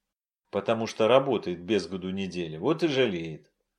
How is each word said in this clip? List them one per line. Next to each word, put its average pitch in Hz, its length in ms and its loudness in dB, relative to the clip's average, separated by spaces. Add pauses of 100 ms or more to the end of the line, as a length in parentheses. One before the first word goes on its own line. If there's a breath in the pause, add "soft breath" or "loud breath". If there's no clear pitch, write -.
(500)
Потому 110 380 -2
что 110 180 2
работает 113 540 4
без 90 260 0
году 92 240 -6
недели, 90 460 -6
вот 147 260 -2
и 170 60 2
жалеет. 95 600 -2 (280)